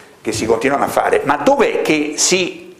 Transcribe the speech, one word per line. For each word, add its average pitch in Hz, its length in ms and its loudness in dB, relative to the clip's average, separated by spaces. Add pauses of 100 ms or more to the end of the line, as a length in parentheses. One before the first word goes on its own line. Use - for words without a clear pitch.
(220)
che 113 100 -6
si 110 160 -4
continuano 120 380 0
a - 20 0
fare, 101 360 2
ma 139 140 0
dov'è 254 460 2
che 151 340 0
si - 640 -2